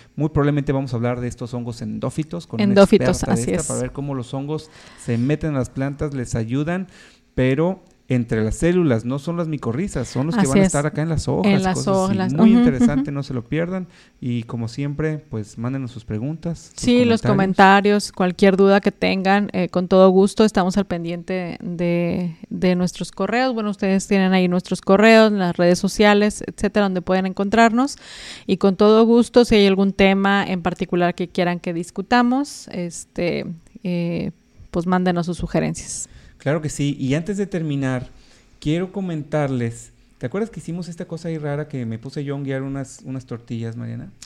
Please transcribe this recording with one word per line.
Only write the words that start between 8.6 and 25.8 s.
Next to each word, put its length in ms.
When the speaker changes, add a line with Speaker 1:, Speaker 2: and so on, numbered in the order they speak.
Speaker 1:
no 120
son 200
las 100
micorrizas, 580
son 200
los 80
que 80
Speaker 2:
Así 80
Speaker 1:
van 80
a 40
Speaker 2:
es. 40
Speaker 1:
estar 180
acá 160
en 80
las 200
hojas, 220
Speaker 2:
En 120
las 160
Speaker 1:
cosas 180
así. 80
Speaker 2:
hojas. 160
Speaker 1:
Muy 160
Speaker 2:
Ujú, 80
Speaker 1:
interesante, 520
Speaker 2:
ujú. 20
Speaker 1:
no 100
se 100
lo 120
pierdan. 420
Y 220
como 260
siempre, 480
pues, 260
mándenos 360
sus 120
preguntas, 720
sus 80
Speaker 2:
Sí, 240
los 160
Speaker 1:
comentarios. 0
Speaker 2:
comentarios, 920
cualquier 460
duda 240
que 100
tengan, 640
eh, 160
con 180
todo 220
gusto 340
estamos 320
al 80
pendiente 800
de, 720
de 240
nuestros 380
correos. 420
Bueno, 160
ustedes 380
tienen 260
ahí 120
nuestros 360
correos, 500
en 60
las 180
redes 220
sociales, 680